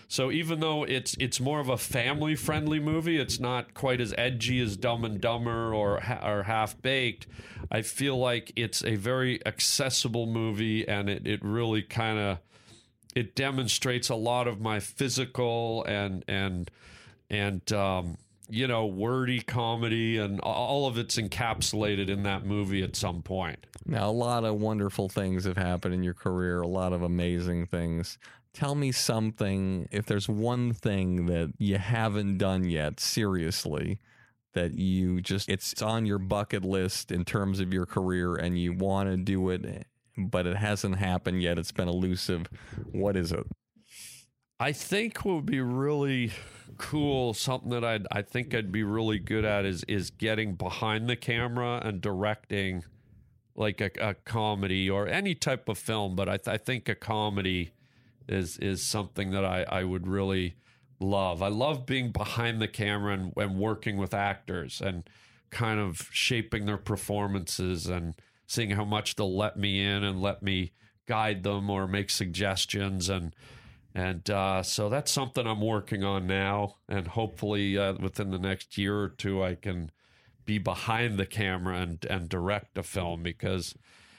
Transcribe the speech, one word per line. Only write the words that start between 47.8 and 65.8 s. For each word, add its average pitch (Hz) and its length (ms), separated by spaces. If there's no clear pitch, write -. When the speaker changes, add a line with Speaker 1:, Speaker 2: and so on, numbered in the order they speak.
Speaker 1:
I'd, 110 260
I 104 120
think 123 320
I'd 107 180
be 110 100
really 107 360
good 110 260
at 101 220
is, 90 180
is 98 260
getting 107 440
behind 110 560
the 117 60
camera 120 680
and 101 160
directing, 98 840
like, 107 280
a, 98 80
a 104 140
comedy 98 720
or 98 180
any 185 280
type 131 340
of 110 80
film. 101 400
But 95 140
I, 101 80
th-, - 100
I 104 80
think 127 320
a 104 60
comedy 98 800
is, 95 300
is 98 240
something 101 480
that 98 140
I, 92 180
I 92 220
would 90 240
really 95 480
love. 95 440
I 98 60
love 127 380
being 131 240
behind 113 500
the 104 80
camera 104 460
and, 95 220
and 98 220
working 107 400
with 95 140
actors 95 720
and 90 240
kind 110 280
of 95 340